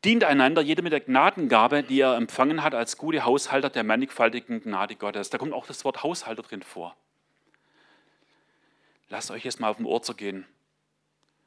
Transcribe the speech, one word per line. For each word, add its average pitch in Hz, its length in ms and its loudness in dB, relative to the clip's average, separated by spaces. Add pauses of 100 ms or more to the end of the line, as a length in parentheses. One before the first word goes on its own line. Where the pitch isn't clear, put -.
Dient 226 180 4
einander, 143 380 4
jeder 160 220 0
mit 170 100 0
der 143 80 0
Gnadengabe, 131 800 4
die 131 160 0
er 127 160 4
empfangen 135 480 0
hat, 151 100 0
als 117 240 -4
gute 151 280 -2
Haushalter 135 440 0
der 117 140 -4
mannigfaltigen 117 800 0
Gnade 104 340 -4
Gottes. 104 340 -6
Da 139 80 -6
kommt 135 160 -6
auch 214 120 -10
das - 180 -16
Wort - 200 -4
Haushalter 120 400 -8
drin 101 180 -14
vor. 87 340 -16 (2250)
Lasst - 220 -10
euch 113 120 -12
jetzt - 160 -8
mal 110 100 0
auf 107 80 -4
dem 113 80 -6
Ohr 117 160 -2
zergehen. 101 440 -10 (1000)